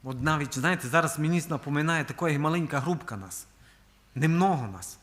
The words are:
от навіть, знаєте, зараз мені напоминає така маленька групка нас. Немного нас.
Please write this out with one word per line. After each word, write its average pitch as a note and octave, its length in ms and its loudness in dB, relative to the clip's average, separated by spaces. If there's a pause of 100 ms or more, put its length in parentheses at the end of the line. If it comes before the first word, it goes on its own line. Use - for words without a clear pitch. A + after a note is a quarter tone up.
от C3 200 -6
навіть, D3 320 0
знаєте, D#3+ 340 0
зараз D#3+ 300 2
мені D#3+ 300 2
напоминає D3+ 560 0
така D3 340 0
маленька D3+ 420 0
групка C#3+ 360 -4
нас. F#2+ 300 -12 (680)
Немного D#3+ 520 2
нас. F#2 360 -12